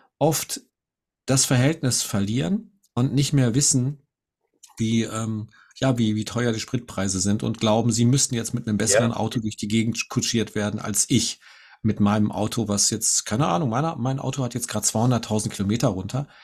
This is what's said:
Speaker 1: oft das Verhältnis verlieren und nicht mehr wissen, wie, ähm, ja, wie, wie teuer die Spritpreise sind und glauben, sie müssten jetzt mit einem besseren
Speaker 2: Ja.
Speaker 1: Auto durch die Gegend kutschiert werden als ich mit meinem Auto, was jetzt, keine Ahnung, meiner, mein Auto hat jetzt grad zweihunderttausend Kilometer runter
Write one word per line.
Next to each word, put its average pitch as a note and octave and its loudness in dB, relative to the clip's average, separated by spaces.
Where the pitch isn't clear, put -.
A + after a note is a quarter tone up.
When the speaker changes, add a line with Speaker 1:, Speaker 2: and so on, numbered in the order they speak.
Speaker 1:
oft - 0
das C3 2
Verhältnis C3+ 2
verlieren B2+ -2
und B2 0
nicht C3+ 2
mehr B2+ 4
wissen, C#3 2
wie, A2+ 2
ähm, A2 -6
ja, C3 2
wie, A2 2
wie G#2+ -2
teuer A#2+ -2
die A2 -4
Spritpreise F#2+ -4
sind G2+ 0
und A2+ -4
glauben, A2+ 4
sie A#2 2
müssten B2+ 2
jetzt A2+ -4
mit - -6
einem G#2+ 0
besseren A2 2
Speaker 2:
Ja. A#2 -6
Speaker 1:
Auto A2 -2
durch G#2+ -6
die G#2+ -6
Gegend A2+ 0
kutschiert - -2
werden G#2 -2
als - -2
ich - 2
mit G#2+ 0
meinem G#2 4
Auto, G#2 -2
was G2+ 0
jetzt, - -2
keine B2+ 0
Ahnung, E3+ 0
meiner, D3 -2
mein C3+ -2
Auto C3 -4
hat A#2+ -4
jetzt A#2+ -4
grad G#2+ -4
zweihunderttausend A2+ 0
Kilometer A2 0
runter G#2 -4